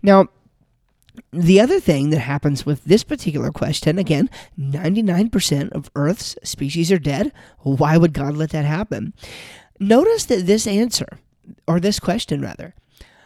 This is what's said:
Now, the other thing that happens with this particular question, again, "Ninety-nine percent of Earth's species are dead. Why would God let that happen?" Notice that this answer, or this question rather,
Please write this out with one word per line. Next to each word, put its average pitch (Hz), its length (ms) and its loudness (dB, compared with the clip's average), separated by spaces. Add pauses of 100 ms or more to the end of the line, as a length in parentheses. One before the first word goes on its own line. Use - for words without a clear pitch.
Now, 196 240 6 (1080)
the 175 280 4
other 320 200 4
thing 143 300 0
that 156 80 2
happens 139 480 -2
with 147 180 -4
this 208 200 4
particular 143 460 -6
question, 156 480 -2
again, 147 300 0 (280)
"Ninety-nine 180 760 -2
percent 156 420 -2
of - 220 -10
Earth's - 480 -4
species 160 500 -2
are 190 60 2
dead. 170 340 -2 (280)
Why 147 360 2
would 165 160 6
God 143 240 -4
let 156 140 -4
that 151 160 -2
happen?" 160 480 -4 (640)
Notice 277 460 2
that 185 200 0
this 214 200 2
answer, 214 540 -2 (460)
or 170 140 2
this 202 200 0
question 170 420 -4
rather, 123 320 -12 (520)